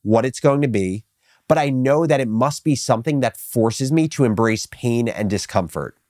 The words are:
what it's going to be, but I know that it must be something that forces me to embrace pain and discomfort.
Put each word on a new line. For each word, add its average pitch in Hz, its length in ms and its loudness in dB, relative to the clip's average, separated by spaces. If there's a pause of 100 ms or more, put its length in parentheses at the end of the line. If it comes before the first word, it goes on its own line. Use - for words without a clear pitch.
what 110 220 4
it's 131 160 -4
going 143 220 2
to 143 60 0
be, 101 360 -2 (440)
but 156 100 4
I 143 120 0
know 139 360 2
that 147 140 2
it 123 80 -2
must 120 360 -2
be 156 100 2
something 131 460 -2
that 117 160 -2
forces 117 540 -2
me 160 180 2
to 143 160 0
embrace 110 420 2
pain 120 420 -2
and 104 220 -4
discomfort. 90 680 -4 (140)